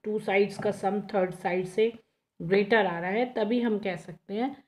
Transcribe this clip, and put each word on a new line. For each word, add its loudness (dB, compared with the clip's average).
टू -2
साइड्स 2
का 2
सम 0
थर्ड 2
साइड -2
से 2
ग्रेटर 4
आ -2
रहा -4
है, 0
तभी 0
हम 0
कह -2
सकते -14
हैं -4